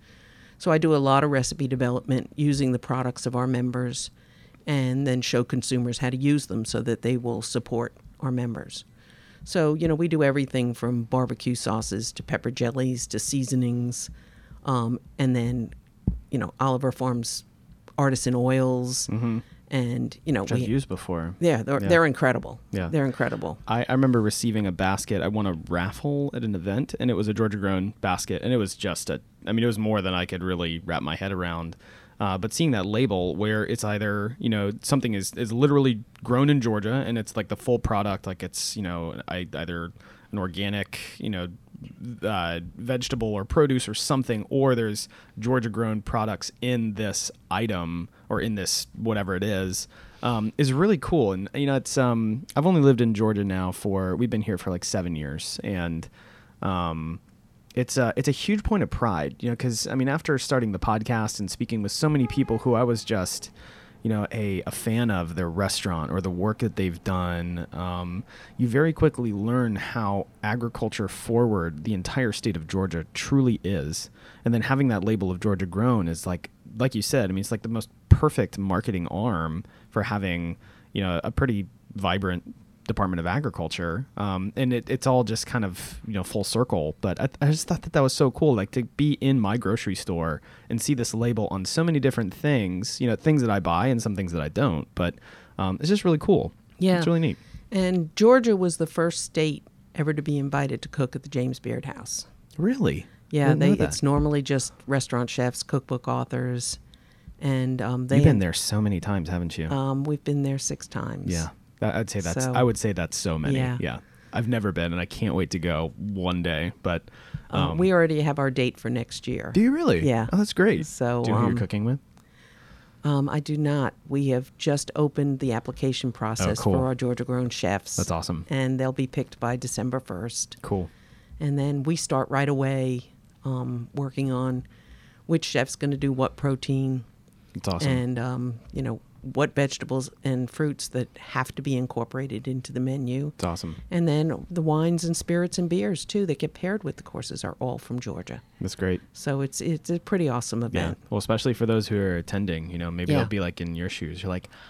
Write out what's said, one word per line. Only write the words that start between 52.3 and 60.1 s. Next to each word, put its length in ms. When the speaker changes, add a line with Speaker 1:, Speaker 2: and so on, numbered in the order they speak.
Speaker 2:
I've 120
only 160
lived 180
in 140
Georgia 280
now 300
for, 420
we've 160
been 120
here 160
for, 120
like, 140
seven 320
years, 480
and, 440
um, 580
it's 220
a, 200
it's 120
a 40
huge 300
point 200
of 80
pride, 500
you 80
know, 80
'cause, 300
I 80
mean, 140
after 300